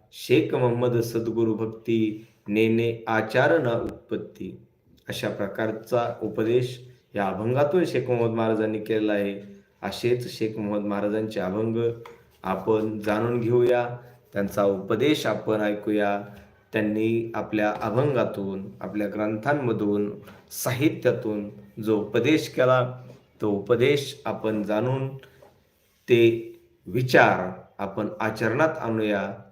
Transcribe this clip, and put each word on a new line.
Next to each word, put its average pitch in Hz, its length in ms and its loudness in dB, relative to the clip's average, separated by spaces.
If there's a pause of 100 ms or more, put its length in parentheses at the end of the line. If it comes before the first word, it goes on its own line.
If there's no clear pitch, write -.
(120)
शेख - 440 2
मोहम्मद 120 460 2
सद्गुरु 113 520 0
भक्ती, 110 760 -2 (200)
नेने 113 600 2
आचार 127 540 2
ना 123 100 0
उत्पत्ती." - 920 -8 (440)
अशा - 200 -4
प्रकारचा 113 920 -2
उपदेश 113 580 0 (360)
या 101 120 2
अभंगातून 127 580 2
शेख 123 220 -2
मोहम्मद 117 220 2
महाराजांनी 110 500 0
केलेला 107 340 0
आहे. 101 500 -4 (200)
असेच 120 540 -2
शेख 110 200 -4
मोहम्मद 104 320 -2
महाराजांचे 104 500 -2
अभंग 110 380 -2 (640)
आपण 107 560 0
जाणून 110 400 0
घेऊया, 120 580 2 (360)
त्यांचा 101 300 0
उपदेश 101 600 2
आपण 107 360 0
ऐकूया. 104 600 0 (520)
त्यांनी 110 600 0
आपल्या 107 460 0
अभंगातून, 104 880 -2 (100)
आपल्या 101 260 -4
ग्रंथांमधून, 107 1040 -2 (520)
साहित्यातून 113 840 0 (340)
जो 107 160 4
उपदेश 147 500 2
केला, 127 520 2 (400)
तो 107 80 0
उपदेश 120 760 2
आपण 110 380 -2
जाणून 127 540 -2 (920)
ते 117 440 4 (320)
विचार 104 720 4 (200)
आपण 101 280 -4 (120)
आचरणात 117 580 0
आणूया, 104 560 -2 (180)